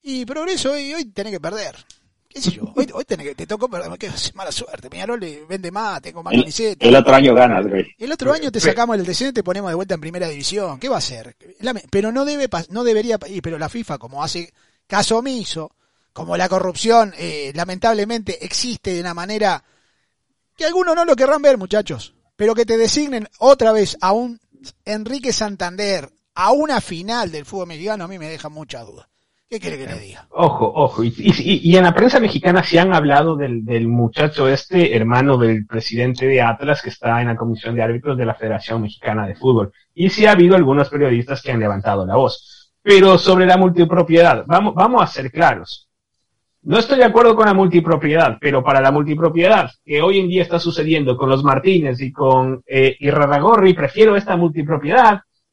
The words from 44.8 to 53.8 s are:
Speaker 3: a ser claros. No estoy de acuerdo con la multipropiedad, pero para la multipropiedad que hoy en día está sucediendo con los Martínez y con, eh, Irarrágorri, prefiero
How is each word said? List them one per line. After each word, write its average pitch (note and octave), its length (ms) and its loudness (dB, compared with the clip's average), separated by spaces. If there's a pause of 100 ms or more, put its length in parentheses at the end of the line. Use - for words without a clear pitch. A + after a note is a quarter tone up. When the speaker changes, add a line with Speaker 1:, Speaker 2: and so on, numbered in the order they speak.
Speaker 3:
a C#3 60 2
ser C3 240 -10
claros. - 580 -2 (760)
No G#3+ 140 2
estoy C4 200 0
de B3 40 8
acuerdo A3+ 320 6
con A3 100 4
la G3+ 80 4
multipropiedad, D#3+ 880 2
pero D3 240 0
para C#3 160 4
la C3+ 100 4
multipropiedad D#3+ 800 2 (140)
que D3 180 -2
hoy G3 180 2
en F3+ 100 -2
día F3+ 140 0
está E3+ 160 -2
sucediendo D#3 580 -2
con C#3 100 -2
los C3+ 160 2
Martínez C#3+ 560 2
y C3 100 -6
con, C3 560 0
eh, C3+ 360 2
Irarrágorri, D3 720 4
prefiero G3+ 420 4